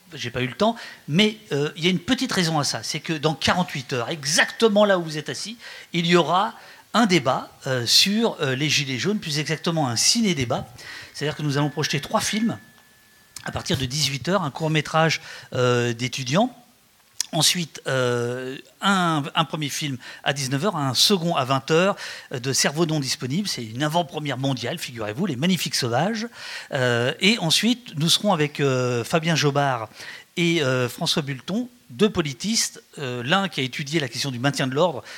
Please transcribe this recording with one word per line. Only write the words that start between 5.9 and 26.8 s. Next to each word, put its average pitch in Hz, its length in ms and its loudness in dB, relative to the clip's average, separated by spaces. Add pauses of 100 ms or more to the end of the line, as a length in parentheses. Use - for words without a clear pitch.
il 170 140 0
y 170 100 6
aura 175 380 4 (400)
un 220 140 6
débat, 160 420 2 (160)
euh, 127 220 -2
sur, 208 520 2
euh, 135 140 0
les 143 160 0
Gilets 135 300 0
jaunes, 196 180 0
plus 151 220 -4
exactement 151 480 -2
un 117 80 -2
ciné-débat. 160 720 0 (480)
C'est-à-dire 147 200 -4
que - 60 -10
nous 143 160 0
allons 147 140 0
projeter 151 280 -2
trois - 220 -2
films 202 380 -2 (840)
à - 80 -8
partir 139 240 -2
de 131 100 -2
dix-huit 135 440 -2
heures, 185 140 2
un 139 80 -2
court-métrage, 160 680 2 (360)
euh, 123 380 4
d'étudiants, 131 640 0 (760)
ensuite, 165 560 0
euh, 127 720 -2 (200)
un, 175 440 2 (100)
un 165 120 2
premier 151 240 -4
film 139 280 -4 (260)
à 147 100 0
dix-neuf 139 320 -2
heures, 202 100 0
un 139 180 0
second 170 420 2
à 139 100 2
vingt 135 260 0
heures, 185 240 4 (360)
euh, 143 60 -4
de 127 160 -2
Cerveau 165 320 2
non 156 140 0
disponible. 135 480 -2
C'est 123 180 -6
une 113 160 -8
avant-première 151 560 -2
mondiale, 135 400 -2
figurez-vous, 113 480 -4
Les 151 100 -2
Magnifiques 165 380 0
Sauvages. 180 540 0 (460)
Euh, 123 380 2 (100)